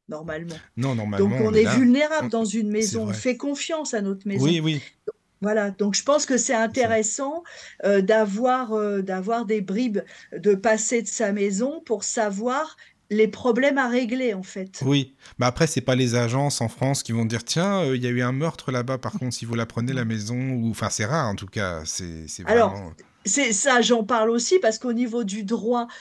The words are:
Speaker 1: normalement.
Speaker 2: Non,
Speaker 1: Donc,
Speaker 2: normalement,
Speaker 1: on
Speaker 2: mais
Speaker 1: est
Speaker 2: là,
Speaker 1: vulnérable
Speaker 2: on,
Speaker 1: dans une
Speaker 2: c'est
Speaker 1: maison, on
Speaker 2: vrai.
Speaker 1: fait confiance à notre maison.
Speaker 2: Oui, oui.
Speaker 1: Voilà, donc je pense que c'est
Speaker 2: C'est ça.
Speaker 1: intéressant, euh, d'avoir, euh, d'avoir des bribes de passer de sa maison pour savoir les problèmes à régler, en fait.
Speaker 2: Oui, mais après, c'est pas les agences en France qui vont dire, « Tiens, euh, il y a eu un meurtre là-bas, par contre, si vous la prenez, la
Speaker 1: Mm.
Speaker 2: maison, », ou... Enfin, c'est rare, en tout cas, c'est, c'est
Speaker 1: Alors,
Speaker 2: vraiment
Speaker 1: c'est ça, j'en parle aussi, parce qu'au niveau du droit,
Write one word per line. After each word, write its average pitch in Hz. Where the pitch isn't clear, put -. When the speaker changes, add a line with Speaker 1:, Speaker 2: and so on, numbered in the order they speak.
Speaker 1:
normalement. 160
Speaker 2:
Non, 131
Speaker 1:
Donc, -
Speaker 2:
normalement, 104
Speaker 1:
on 214
Speaker 2:
mais 214
Speaker 1:
est 226
Speaker 2:
là, 214
Speaker 1:
vulnérable 277
Speaker 2:
on, -
Speaker 1:
dans 226
une 214
Speaker 2:
c'est 208
Speaker 1:
maison, 214
on 214
Speaker 2:
vrai. 202
Speaker 1:
fait 254
confiance 285
à 226
notre 196
maison. 196
Speaker 2:
Oui, 165
oui. 156
Speaker 1:
Voilà, 208
donc 202
je -
pense 294
que 262
c'est 240
Speaker 2:
C'est 269
ça. 226
Speaker 1:
intéressant, 226
euh, 196
d'avoir, 220
euh, 208
d'avoir 196
des 214
bribes 202
de 196
passer 220
de -
sa 208
maison 208
pour 196
savoir 240
les 214
problèmes 254
à 262
régler, 247
en 190
fait. 190
Speaker 2:
Oui, 135
mais 123
après, 127
c'est 135
pas 127
les 127
agences 123
en 117
France 135
qui -
vont 113
dire, « 113
Tiens, 190
euh, 135
il 123
y 123
a 123
eu 123
un 123
meurtre 147
là-bas, 127
par 117
contre, 127
si -
vous 117
la 117
prenez, 117
la 127
Speaker 1:
Mm. -
Speaker 2:
maison, », 113
ou... 117
Enfin, 107
c'est 107
rare, 135
en 101
tout 98
cas, 92
c'est, 80
c'est 87
Speaker 1:
Alors, 214
Speaker 2:
vraiment 95
Speaker 1:
c'est 262
ça, 247
j'en 226
parle 220
aussi, 240
parce 220
qu'au 247
niveau 240
du 208
droit, 233